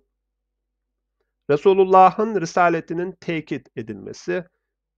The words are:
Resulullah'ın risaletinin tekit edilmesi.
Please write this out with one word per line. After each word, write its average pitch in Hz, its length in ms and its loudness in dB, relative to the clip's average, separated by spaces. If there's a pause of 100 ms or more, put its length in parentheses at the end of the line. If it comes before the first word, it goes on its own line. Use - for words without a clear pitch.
(1500)
Resulullah'ın 190 920 4
risaletinin 170 720 -2
tekit 160 640 -10
edilmesi. 110 720 -10 (520)